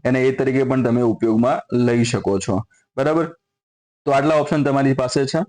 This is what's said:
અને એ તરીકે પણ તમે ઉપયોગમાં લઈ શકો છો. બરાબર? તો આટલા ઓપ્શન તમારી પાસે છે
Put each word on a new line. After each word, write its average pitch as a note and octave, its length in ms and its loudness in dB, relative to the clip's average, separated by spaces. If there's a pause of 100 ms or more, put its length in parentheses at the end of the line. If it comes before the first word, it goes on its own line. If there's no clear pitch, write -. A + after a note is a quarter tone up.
અને B2+ 160 0
એ C3 80 4
તરીકે C3+ 320 0
પણ C3 200 0
તમે A#2+ 180 0
ઉપયોગમાં A#2 760 0
લઈ A#2+ 260 2
શકો G2 360 -2
છો. F#2 220 -4 (360)
બરાબર? D#3 280 0 (800)
તો C#3 60 0
આટલા C#3+ 240 2
ઓપ્શન D3 280 0
તમારી C3+ 300 2
પાસે C3 320 -2
છે E3 240 -2